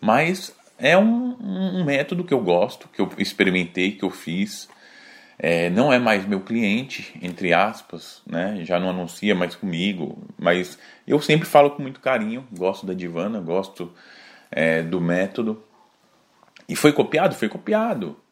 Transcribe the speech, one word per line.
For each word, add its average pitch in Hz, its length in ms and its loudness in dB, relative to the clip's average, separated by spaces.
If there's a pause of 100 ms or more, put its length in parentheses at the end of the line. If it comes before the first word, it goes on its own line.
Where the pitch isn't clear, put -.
Mas 156 520 2 (240)
é 165 220 6
um, 240 420 2
um, 190 400 -4
um 180 40 2
método 147 400 0
que 139 100 0
eu 127 60 4
gosto, 90 480 2
que - 120 -6
eu 95 160 2
experimentei, 92 760 0
que 104 120 -8
eu 92 60 0
fiz. 95 580 -6 (680)
É, 85 320 0
não 123 220 4
é 123 80 4
mais 107 260 2
meu 98 140 -2
cliente, 113 840 -4
entre 87 320 -2
aspas, - 720 -2
né? 92 380 -4
Já 87 160 0
não 92 100 -2
anuncia 92 420 -2
mais 90 220 0
comigo, 87 640 -4 (180)
mas 90 400 0 (300)
eu 147 160 2
sempre 156 240 2
falo 143 240 8
com 143 120 -10
muito 135 180 -10
carinho, 120 500 -2
gosto 95 340 -4
da 95 100 -6
Divana, 90 440 -6
gosto, 90 540 -6 (580)
é, 80 320 2
do 85 180 -2
método. 98 640 -2 (1040)
E - 80 -6
foi 151 160 6
copiado? 151 420 2
Foi 110 140 -4
copiado. 143 680 -2 (160)